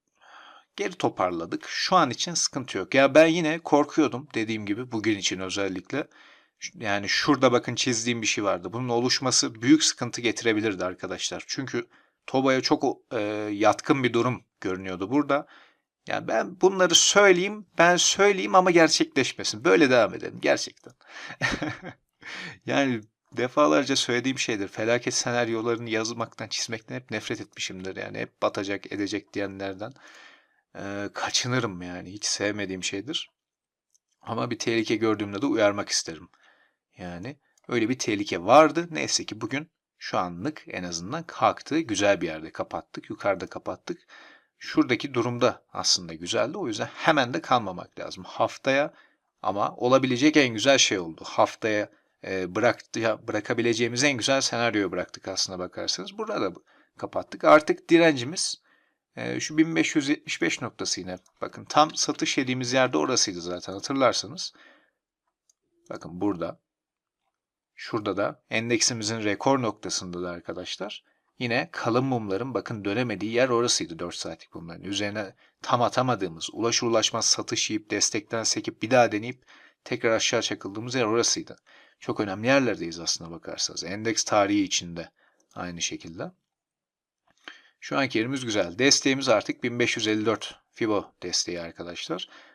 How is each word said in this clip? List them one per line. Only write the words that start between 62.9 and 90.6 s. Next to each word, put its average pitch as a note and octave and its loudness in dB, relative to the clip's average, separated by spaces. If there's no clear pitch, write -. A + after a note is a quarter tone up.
orasıydı A#2+ 0
zaten F2 -8
hatırlarsanız. B2+ -2
Bakın E2+ -12
burada. F2+ -4
Şurada G#2 -6
da A#2+ -4
endeksimizin A2+ -2
rekor B2+ 2
noktasında F2+ -6
da F2 -6
arkadaşlar. F2+ -12
Yine B2+ -2
kalın A#2+ 0
mumların A#2 -4
bakın G2+ -6
dönemediği G#2+ -2
yer B2 4
orasıydı A#2 0
dört F2 -8
saatlik - -12
mumların. E2+ -14
Üzerine G2+ -6
tam B2 2
atamadığımız, G#2 0
ulaşır A#2 0
ulaşmaz A2+ 2
satış - 0
yiyip G#2+ -4
destekten A2 -2
sekip - -4
bir A2+ -4
daha A#2+ 6
deneyip A2+ -6
tekrar A#2 -2
aşağı A2+ 2
çakıldığımız A2 -8
yer B2+ 2
orasıydı. A2 0
Çok A#2 -6
önemli G#2 -2
yerlerdeyiz F#2+ 0
aslına E2 -6
bakarsanız. - -8
Endeks G#2+ -2
tarihi G#2 4
içinde E2+ -6
aynı F2 -8
şekilde. G2+ -10
Şu - -4
anki C3 0
yerimiz B2+ -2
güzel. G2 -2
Desteğimiz C3+ 2
artık G#2 2
bin A#2+ -4
beş A#2+ 2
yüz A2 -4
elli G#2+ 0
dört - -4